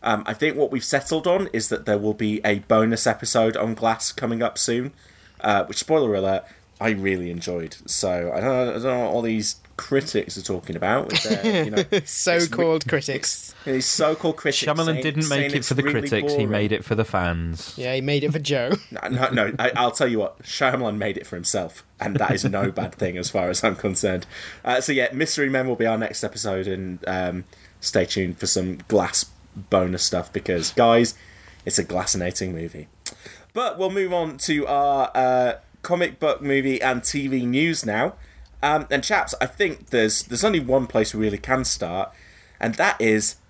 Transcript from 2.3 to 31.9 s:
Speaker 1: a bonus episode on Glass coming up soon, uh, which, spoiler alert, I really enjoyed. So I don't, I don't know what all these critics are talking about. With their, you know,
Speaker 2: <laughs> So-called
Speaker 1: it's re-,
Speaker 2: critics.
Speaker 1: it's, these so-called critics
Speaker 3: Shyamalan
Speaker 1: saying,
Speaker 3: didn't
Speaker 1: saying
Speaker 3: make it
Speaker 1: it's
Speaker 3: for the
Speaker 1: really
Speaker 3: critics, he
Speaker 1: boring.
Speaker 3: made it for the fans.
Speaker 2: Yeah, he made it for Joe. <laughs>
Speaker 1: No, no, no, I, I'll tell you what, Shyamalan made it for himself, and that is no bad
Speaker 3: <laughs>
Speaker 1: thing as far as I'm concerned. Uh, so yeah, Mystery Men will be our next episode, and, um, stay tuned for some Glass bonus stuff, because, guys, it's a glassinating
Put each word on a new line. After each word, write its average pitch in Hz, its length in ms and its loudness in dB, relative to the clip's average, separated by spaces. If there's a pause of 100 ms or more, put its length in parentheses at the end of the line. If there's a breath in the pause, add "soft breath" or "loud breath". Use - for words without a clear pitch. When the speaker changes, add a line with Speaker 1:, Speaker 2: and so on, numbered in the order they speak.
Speaker 1:
a 104 160 2
bonus 110 460 4
episode 113 500 2
on 113 180 0
Glass 113 380 0
coming 117 300 -2
up 117 160 -2
soon, 123 340 0 (480 soft breath)
uh, 101 240 2
which, - 140 -8
spoiler 143 360 2
alert, 95 300 0 (340 loud breath)
I 113 120 0
really 95 400 0
enjoyed. 85 460 -6 (100)
So 87 480 0
I 95 60 0
don't, 127 280 2
I - 40 -2
don't 117 100 -4
know 127 160 0
what 117 100 0
all 117 140 0
these 110 340 -2 (220)
critics - 580 -2
are 95 60 -12
talking - 340 -6
about. 117 340 2
With - 120 0
their, 208 420 2
you 123 60 -4
know, 185 140 0 (100)
Speaker 2:
<laughs> 180 100 2
So-called 170 800 0
Speaker 1:
it's - 20 -6
re-, 127 40 -4
Speaker 2:
critics. - 640 -2
Speaker 1:
it's, - 100 -20
these 131 220 0
so-called 156 500 2
critics - 340 0
Speaker 3:
Shyamalan 160 180 2
Speaker 1:
saying, 156 140 0
Speaker 3:
didn't 151 200 0
Speaker 1:
saying 143 180 2
Speaker 3:
make 143 120 0
it 147 40 0
Speaker 1:
it's 127 120 -2
Speaker 3:
for 139 60 2
the 135 100 0
Speaker 1:
really 139 220 2
Speaker 3:
critics, 139 260 2
he 147 80 2
Speaker 1:
boring. 104 100 0
Speaker 3:
made 104 220 2
it - 120 -2
for 113 100 0
the 107 120 2
fans. 85 720 -2
Speaker 2:
Yeah, 127 160 -4
he 135 80 -2
made 143 220 0
it 151 80 0
for 156 60 -2
Joe. 139 340 0 (100)
<laughs> - 80 -20
Speaker 1:
No, - 180 -8
no, 127 220 2
no, 110 280 2
I, 123 160 2
I'll 120 160 4
tell 135 180 0
you 117 100 2
what, - 240 -4
Shyamalan 127 560 0
made 101 180 -2
it - 100 -12
for - 100 -10
himself, 87 460 -4 (160)
and 95 180 -2
that 110 160 2
is 98 120 0
no 98 260 2
bad 95 240 -4
Speaker 3:
<laughs> - 20 -20
Speaker 1:
thing 90 200 -2
as 90 140 -4
far 92 180 0
as 90 160 -2
I'm 104 100 2
concerned. 92 520 -2 (400 loud breath)
Uh, 127 160 2
so 156 100 0
yeah, 127 220 2
Mystery 143 340 0
Men 131 180 2
will 123 100 0
be 113 100 2
our 113 100 2
next 113 280 -4
episode, 95 420 -4
and, 92 420 -6
um, 90 360 -2 (360 loud breath)
stay - 240 0
tuned 92 340 -4
for 98 80 -4
some 92 420 0
Glass 95 360 2 (460)
bonus 90 320 2
stuff, - 300 -2
because, 90 400 -2
guys, 117 420 6 (500 loud breath)
it's 82 140 2
a 92 60 0
glassinating 90 680 -2